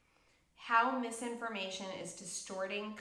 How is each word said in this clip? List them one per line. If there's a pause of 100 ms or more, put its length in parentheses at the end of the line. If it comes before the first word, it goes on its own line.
(540)
How
misinformation (160)
is
distorting